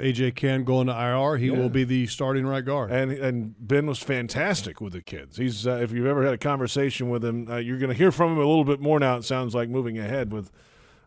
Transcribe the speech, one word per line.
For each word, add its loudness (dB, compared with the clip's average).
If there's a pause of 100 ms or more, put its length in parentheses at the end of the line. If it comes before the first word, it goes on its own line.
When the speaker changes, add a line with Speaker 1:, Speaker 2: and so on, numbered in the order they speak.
Speaker 1:
A 2
J 0
Cann 0
going 2
to 0
I -2
R, 2
he 2
Speaker 2:
Yeah. 2
Speaker 1:
will 2
be 2
the 2
starting -2
right -2
guard. -2
Speaker 2:
And, 2
and -2
Ben 0
was -4
fantastic -4
with -8
the -10
kids. -14
He's, -2
uh, 0
if 0
you've 0
ever 2
had 2
a -4
conversation -2
with -2
him, -4
uh, -4
you're -4
gonna 0
hear 6
from 2
him 0
a 4
little 6
bit 2
more 4
now, 4
it -6
sounds -2
like, -2
moving -2
ahead -4
with, -8 (540)